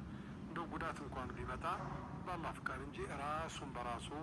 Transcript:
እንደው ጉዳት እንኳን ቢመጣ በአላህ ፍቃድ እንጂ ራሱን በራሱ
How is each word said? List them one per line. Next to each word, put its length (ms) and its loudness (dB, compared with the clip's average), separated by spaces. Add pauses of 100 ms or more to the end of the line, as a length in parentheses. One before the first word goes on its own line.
(420)
እንደው 260 -2
ጉዳት 320 0
እንኳን 320 -2
ቢመጣ 320 0 (560)
በአላህ 340 2
ፍቃድ 280 0
እንጂ 160 -4 (200)
ራሱን 520 2
በራሱ 380 0 (140)